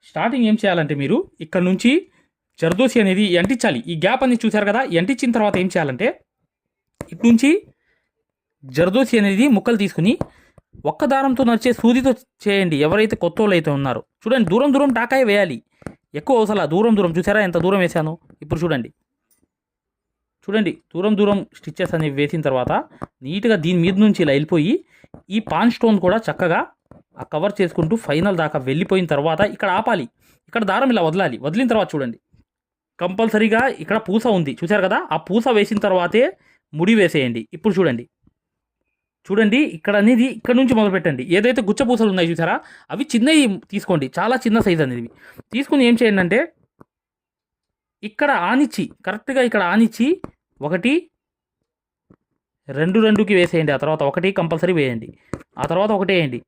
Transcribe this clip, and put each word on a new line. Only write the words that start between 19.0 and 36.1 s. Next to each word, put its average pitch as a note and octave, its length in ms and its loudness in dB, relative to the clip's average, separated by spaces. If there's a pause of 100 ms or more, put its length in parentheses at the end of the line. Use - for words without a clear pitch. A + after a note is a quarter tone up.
చూడండి G3+ 280 -2 (220)
దూరం G3 260 0
దూరం G3+ 180 2 (220)
స్టిచెస్ D#3+ 380 -8
అనేవి D3+ 220 -2
వేసిన D3 280 -2
తర్వాత B2+ 240 0 (540)
నీట్‌గా G3+ 400 0
దీని F3+ 200 2
మీద F#3+ 180 0
నుంచి G#3 220 2
ఇలా C#3 120 2
వెళ్ళిపోయి D#3+ 360 0 (600)
ఈ A3+ 40 0 (120)
పాన్ G#3+ 260 2
స్టోన్ A3 280 2
కూడా G3 220 2
చక్కగా E3+ 320 -2 (600)
ఆ - 120 -12
కవర్ D#3+ 280 -4
చేసుకుంటూ E3+ 360 0 (100)
ఫైనల్ E3+ 360 0
దాకా D3+ 160 -4 (100)
వెళ్ళిపోయిన F3+ 460 0
తర్వాత D#3 260 0 (140)
ఇక్కడ G3 240 -4
ఆపాలి. G#3 280 -2 (420)
ఇక్కడ A#3 220 -4
దారం B3 240 0
ఇలా F#3 140 2
వదలాలి. D#3 380 -2
వదిలిన A3+ 260 -2
తర్వాత G#3 220 0
చూడండి B2+ 240 -6 (840)
కంపల్సరీగా A3 580 0 (220)
ఇక్కడ G3 140 -2 (100)
పూస A3 160 0 (160)
ఉంది D3 220 -4
చూసారు F#3 260 0
కదా, G#3 100 0 (160)
ఆ - 140 -2
పూస A3+ 160 0 (160)
వేసిన G#3 260 0
తర్వాతే F#3 380 2 (560)